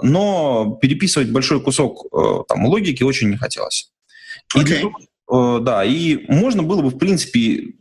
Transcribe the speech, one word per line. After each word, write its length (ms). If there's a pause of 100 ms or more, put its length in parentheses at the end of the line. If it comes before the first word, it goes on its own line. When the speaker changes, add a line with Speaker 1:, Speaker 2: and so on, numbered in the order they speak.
Speaker 1:
но 800
переписывать 500
большой 300
кусок, 520
э, 360
там, 160
логики 380
очень 280
не 60
хотелось. 540 (640)
И 60
для 160
Speaker 2:
Окей. 140 (380)
Speaker 1:
того, 300
э, 40
да, 220
и 440
можно 340
было 180
бы, 80
в 100
принципе, 840